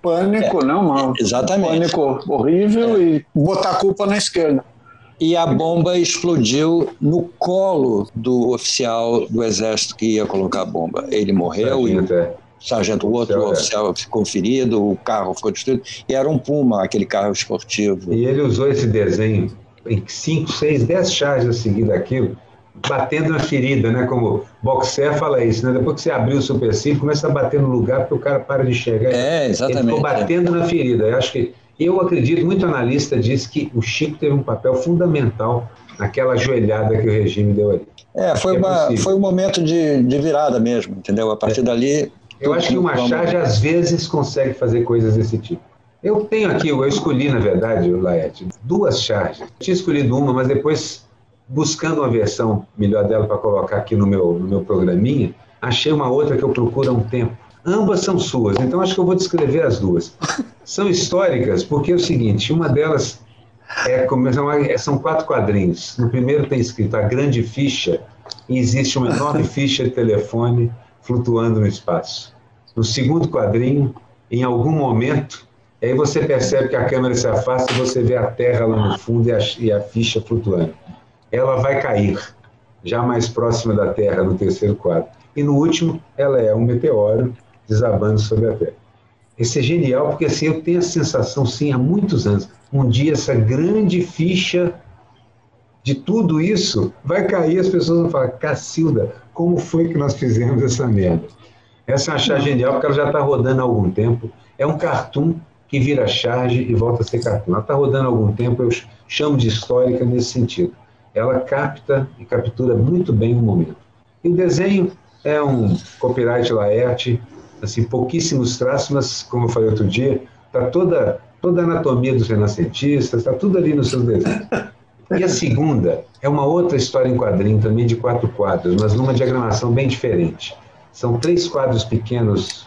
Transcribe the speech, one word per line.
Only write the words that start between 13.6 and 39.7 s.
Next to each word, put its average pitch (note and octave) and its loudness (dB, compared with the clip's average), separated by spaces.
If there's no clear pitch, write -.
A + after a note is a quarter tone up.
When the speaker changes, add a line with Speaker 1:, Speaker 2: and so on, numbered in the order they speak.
Speaker 2:
oficial F2 -2
ficou - -4
ferido, A2 0
o F#2+ 0
carro G2+ -2
ficou G#2 -4
destruído. B2+ -2
E C3+ -2
era C3+ 0
um D#3 0
Puma, B2 0
aquele G2+ -2
carro G2+ 0
esportivo. F#2+ -4
Speaker 3:
E A#2 0
ele C#3 0
usou B2+ 2
esse B2+ 2
desenho G#2 0
em A2 -2
cinco, - -4
seis, D3 0
dez F3+ 0
charges C#3 0
a A#2 0
seguir A2+ 0
daquilo, G#2+ -2
batendo D3+ -2
na D3+ 0
ferida, B2+ 0
né? B2 0
Como A2+ -2
boxer C#3+ 0
fala C#3 0
isso, A2+ 0
né? B2+ 0
Depois C#3 0
que - -12
você E3+ 0
abriu C3 0
o B2 2
supercílio, B2+ 0
começa D3 0
a E3 0
bater C#3+ 0
no C#3 2
lugar B2+ 0
porque - -2
o - -2
cara C#3 0
para C3+ -2
de B2 2
enxergar. A#2 0
Speaker 2:
É, C3+ 0
exatamente, B2 0
Speaker 3:
Ele A2+ 2
ficou D3 0
Speaker 2:
é. - 0
Speaker 3:
batendo F3 2
na E3+ 0
ferida. B2+ 2
Eu A#2 2
acho C3 0
que, A#2+ -4
eu F3+ 2
acredito, E3+ 2
muito F#3 2
analista C3+ 0
diz A#2 0
que D3 -6
o A#2 0
Chico D3+ -4
teve D3 0
um C3+ 2
papel A#2+ 0
fundamental B2+ 0
naquela B2+ 0
joelhada A2 0
que A2 0
o A2 2
regime G#2 2
deu G#2 2
ali. F2+ -2
Speaker 2:
É, F3+ 0
foi F#3 0
Speaker 3:
É - 2
Speaker 2:
uma, F#3 0
Speaker 3:
possível. A2+ 0
Speaker 2:
foi F#3+ 2
um G3 2
momento F#3+ 0
de, D#3 2